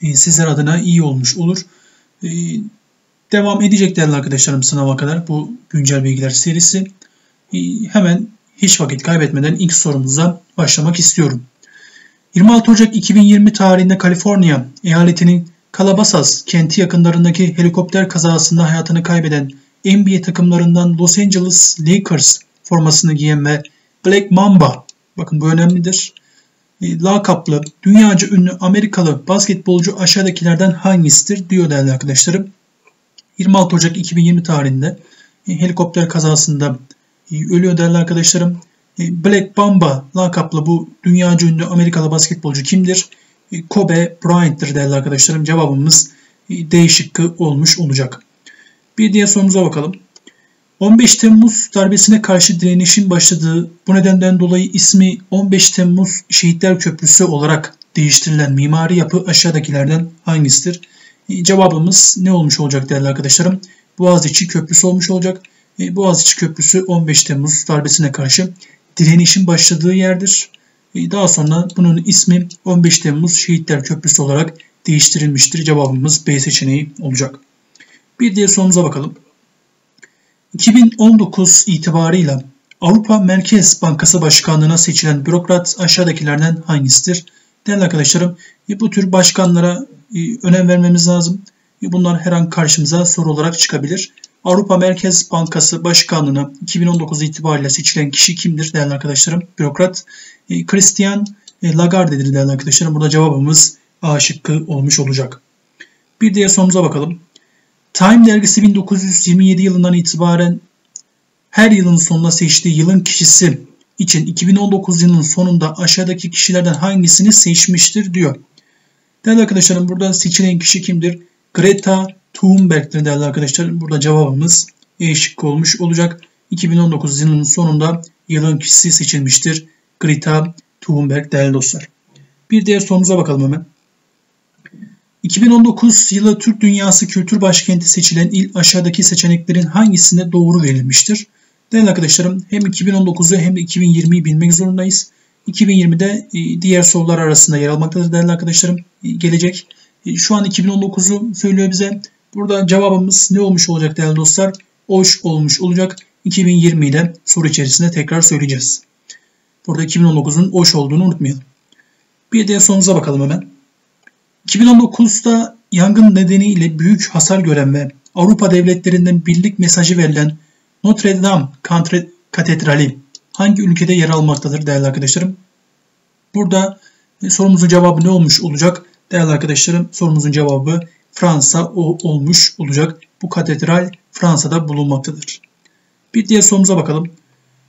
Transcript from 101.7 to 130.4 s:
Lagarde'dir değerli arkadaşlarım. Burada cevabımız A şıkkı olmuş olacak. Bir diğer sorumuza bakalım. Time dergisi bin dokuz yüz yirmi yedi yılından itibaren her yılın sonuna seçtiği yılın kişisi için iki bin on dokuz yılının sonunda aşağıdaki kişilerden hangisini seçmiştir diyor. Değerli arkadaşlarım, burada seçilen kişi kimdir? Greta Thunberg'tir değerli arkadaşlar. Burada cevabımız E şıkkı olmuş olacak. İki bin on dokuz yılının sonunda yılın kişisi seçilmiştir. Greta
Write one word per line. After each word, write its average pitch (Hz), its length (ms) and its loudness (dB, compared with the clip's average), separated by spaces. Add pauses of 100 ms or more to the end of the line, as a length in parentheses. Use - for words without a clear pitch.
Lagarde'dir 160 600 0
değerli 139 180 0
arkadaşlarım. 151 440 -2
Burada 151 140 0
cevabımız 151 680 0 (240)
A 151 180 -2
şıkkı 156 480 -4
olmuş 147 320 -2
olacak. 135 420 -6 (800)
Bir 220 120 2
diğer 196 140 0
sorumuza 185 360 2
bakalım. 147 360 -4 (720)
Time 226 320 6
dergisi 208 360 2
bin 202 140 4
dokuz 190 280 -2
yüz - 240 -2
yirmi 185 200 4
yedi 185 140 2
yılından 180 320 2
itibaren 170 680 0 (880)
her 214 220 4
yılın 180 260 4
sonuna 165 340 0
seçtiği 165 460 0
yılın 175 220 2
kişisi - 640 0 (380)
için 165 260 -2
iki 175 220 -4
bin 190 80 6
on 202 160 0
dokuz 180 300 -2
yılının 175 200 4
sonunda 165 560 0
aşağıdaki 180 540 -4
kişilerden 180 420 0
hangisini 190 600 2
seçmiştir 180 800 0
diyor. 160 220 0 (920)
Değerli 226 160 4
arkadaşlarım, 180 480 0
burada 185 240 -2
seçilen 180 460 0
kişi 175 220 -2
kimdir? 175 380 -4 (340)
Greta 190 540 0 (260)
Thunberg'tir 165 720 2
değerli 147 200 -2
arkadaşlar. 156 560 -4
Burada 156 180 -4
cevabımız 151 680 0 (320)
E 160 160 -2
şıkkı - 320 -4
olmuş 156 340 -2
olacak. 170 400 -2 (300)
İki 165 200 -4
bin 170 60 2
on 170 140 2
dokuz 147 300 -4
yılının 151 220 0
sonunda 165 580 -2 (260)
yılın 156 320 -2
kişisi - 320 0
seçilmiştir. 156 720 -2 (340)
Greta 156 540 -2 (280)